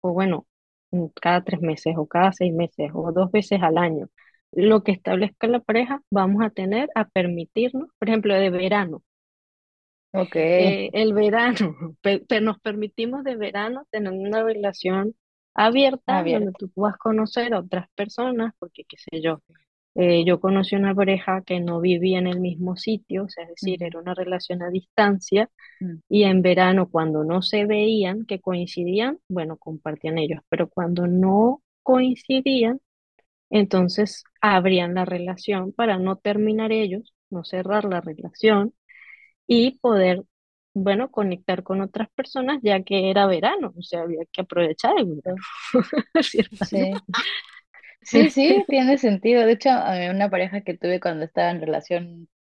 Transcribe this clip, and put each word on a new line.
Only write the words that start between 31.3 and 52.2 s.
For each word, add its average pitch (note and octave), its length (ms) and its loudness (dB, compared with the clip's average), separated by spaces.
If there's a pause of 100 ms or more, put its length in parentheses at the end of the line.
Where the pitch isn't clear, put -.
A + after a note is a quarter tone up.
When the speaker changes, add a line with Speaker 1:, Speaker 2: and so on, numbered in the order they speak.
Speaker 1:
coincidían, C4 960 2 (720)
entonces G3 720 2 (180)
abrían F#3 540 2
la F#3 100 0
relación F#3 680 -6
para A3+ 260 0
no F#3+ 180 -2
terminar G#3+ 540 0
ellos, G#3+ 420 -2 (180)
no F3 120 -8
cerrar F#3+ 420 -4
la F3+ 160 -4
relación, G3 720 0 (760)
y A#3+ 320 2
poder, F#3+ 440 2 (500)
bueno, G3+ 380 0
conectar F#3 520 -4
con F#3+ 180 -4
otras G3 340 -8
personas, C4+ 480 -4
ya G3 200 2
que F#3+ 260 0
era G3 180 4
verano, A3 500 0
o F3 40 -14
sea, F3 220 -8
había E3 280 -6
que - 100 -6
aprovechar F3 560 0
el C4+ 80 0 (100)
verano, F#3 300 -8 (280)
<laughs> B3+ 480 2
¿cierto? - 340 -2
Speaker 2:
Sí. G3 480 -2 (960)
Sí, C4 280 6
sí, F4+ 380 4
tiene C4+ 300 4
sentido. A3+ 480 2
De A3+ 80 6
hecho, A#3 160 2
a B3 280 2
mí F3+ 120 -2
una G3 200 0
pareja F#3+ 320 -4
que F3+ 160 -8
tuve F3+ 220 -2
cuando D#3+ 260 -4
estaba F3 260 0
en F3 100 -6
relación E3+ 640 -6 (180)